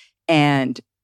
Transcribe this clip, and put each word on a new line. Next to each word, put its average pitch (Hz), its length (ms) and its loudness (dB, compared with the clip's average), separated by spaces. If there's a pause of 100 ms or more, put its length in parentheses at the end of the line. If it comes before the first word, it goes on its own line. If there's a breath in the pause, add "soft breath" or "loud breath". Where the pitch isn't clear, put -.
(260 soft breath)
And 143 520 0 (240)